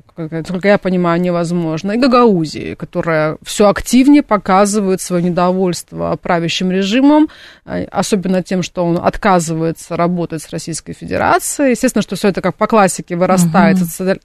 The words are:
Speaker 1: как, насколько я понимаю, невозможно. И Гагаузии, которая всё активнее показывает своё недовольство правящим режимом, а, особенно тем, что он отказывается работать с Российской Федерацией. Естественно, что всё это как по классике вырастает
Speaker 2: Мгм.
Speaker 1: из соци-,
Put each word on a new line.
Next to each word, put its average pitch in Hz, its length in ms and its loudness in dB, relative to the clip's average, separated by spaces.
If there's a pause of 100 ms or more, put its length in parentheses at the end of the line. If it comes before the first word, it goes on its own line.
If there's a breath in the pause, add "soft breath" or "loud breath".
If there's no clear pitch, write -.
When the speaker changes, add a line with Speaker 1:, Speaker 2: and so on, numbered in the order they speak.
(180)
Speaker 1:
как, 156 140 -10
насколько 165 360 -4
я 202 100 6
понимаю, 180 440 0
невозможно. 170 720 -2
И 226 40 -2
Гагаузии, 233 800 2
которая 160 640 -4
всё - 280 2
активнее 269 520 4
показывает 196 800 0
своё 180 240 -2
недовольство 175 1000 -2
правящим 175 500 -2
режимом, 269 580 2 (360 loud breath)
а, 180 240 -6
особенно 185 540 -2
тем, 185 200 -4
что - 220 -6
он 170 160 0
отказывается 165 920 -2
работать 170 480 -2
с - 60 -20
Российской 165 420 -10
Федерацией. - 800 -2
Естественно, 226 320 -2
что - 140 -8
всё 208 100 -2
это 190 140 -2
как 180 140 -4
по 214 120 -2
классике 190 480 0
вырастает 185 640 4
Speaker 2:
Мгм. 180 80 2
Speaker 1:
из 165 100 -10
соци-, 185 300 -2